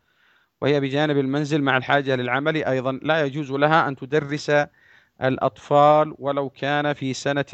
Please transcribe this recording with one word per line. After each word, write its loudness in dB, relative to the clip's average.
وهي 2
بجانب 0
المنزل 0
مع 2
الحاجة 0
للعمل -2
أيضًا؟" -2
لا 0
يجوز -6
لها 2
أن -6
تدرس -4
الأطفال 2
ولو -4
كان -2
في -6
سنة -2